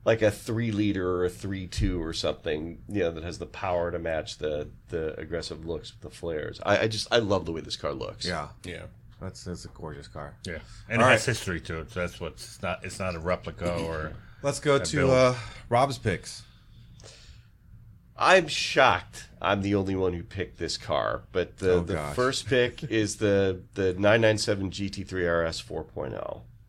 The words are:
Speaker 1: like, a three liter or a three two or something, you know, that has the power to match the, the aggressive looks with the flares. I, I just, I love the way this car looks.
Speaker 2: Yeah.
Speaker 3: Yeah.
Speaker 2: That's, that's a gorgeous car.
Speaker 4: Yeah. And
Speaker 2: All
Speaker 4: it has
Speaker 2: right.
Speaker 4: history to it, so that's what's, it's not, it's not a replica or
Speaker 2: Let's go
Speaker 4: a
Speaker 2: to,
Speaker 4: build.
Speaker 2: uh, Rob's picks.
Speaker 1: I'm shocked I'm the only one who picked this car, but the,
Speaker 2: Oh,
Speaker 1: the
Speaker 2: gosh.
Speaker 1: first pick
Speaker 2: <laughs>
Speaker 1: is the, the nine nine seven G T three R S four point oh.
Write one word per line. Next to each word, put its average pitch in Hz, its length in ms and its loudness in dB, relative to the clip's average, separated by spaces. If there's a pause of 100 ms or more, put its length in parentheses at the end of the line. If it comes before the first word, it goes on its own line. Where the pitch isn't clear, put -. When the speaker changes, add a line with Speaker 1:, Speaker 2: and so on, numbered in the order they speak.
Speaker 1:
like, 113 180 4
a 107 80 6
three 113 420 -2
liter 101 340 2 (100)
or 90 80 2
a 90 60 4
three 95 360 -6
two 90 360 0
or 80 100 -4
something, 80 680 -4 (100)
you 101 120 -2
know, 85 100 2
that 82 140 -8
has 82 140 -8
the 85 80 -6
power 87 440 -2
to 87 80 -4
match 80 400 -4
the, 76 300 -4 (200)
the 80 320 -4
aggressive 80 460 -8
looks 80 260 -8
with - 80 -20
the - 160 -16
flares. 78 480 -6
I, 101 180 4
I 113 60 2
just, 107 240 -4
I 120 60 6
love 98 260 2
the 85 80 -4
way 80 80 -4
this - 160 -10
car 76 160 -4
looks. 60 320 -8
Speaker 2:
Yeah. 80 240 -4 (160)
Speaker 3:
Yeah. 82 200 -10 (360)
Speaker 2:
That's, - 240 -12
that's 90 220 -10
a - 20 -12
gorgeous 71 400 -14
car. 73 260 -12 (120)
Speaker 4:
Yeah. 82 120 -8 (300)
And 117 140 2
Speaker 2:
All 127 60 8
Speaker 4:
it 127 40 8
has 113 100 6
Speaker 2:
right. - 40 -2
Speaker 4:
history 95 360 -2
to 82 180 -8
it, 73 100 -12
so 90 100 -6
that's 87 200 -4
what's, 82 260 -10
it's - 160 -16
not, 90 220 -4
it's 92 140 -10
not 92 160 -4
a 82 40 -6
replica 87 560 -2 (100)
or 78 280 -6 (300)
Speaker 2:
Let's 139 180 -2
go 143 160 4
Speaker 4:
a 139 40 4
Speaker 2:
to, 90 160 -2
Speaker 4:
build. 135 140 4
Speaker 2:
uh, 127 240 8 (340)
Rob's 123 300 4
picks. - 440 -4 (1700)
Speaker 1:
I'm 170 320 6
shocked - 800 2 (140)
I'm 98 200 4
the 101 120 2
only 95 220 2
one 92 160 2
who 85 100 -4
picked - 360 -8
this 82 180 -4
car, 60 460 -2 (100)
but 87 260 -2
the, 92 140 4
Speaker 2:
Oh, 90 80 6
Speaker 1:
the 87 140 -2
Speaker 2:
gosh. 73 200 -4
Speaker 1:
first 127 320 0
pick 123 360 2
Speaker 2:
<laughs> 123 80 -6
Speaker 1:
is 110 260 2
the, 98 460 2 (120)
the 95 200 2
nine 101 260 6
nine 110 180 6
seven 98 320 0
G 95 200 -6
T 98 120 -10
three 90 240 -2
R 85 180 2
S 82 160 -4
four 82 220 -8
point 69 320 -8
oh. - 280 -8 (260)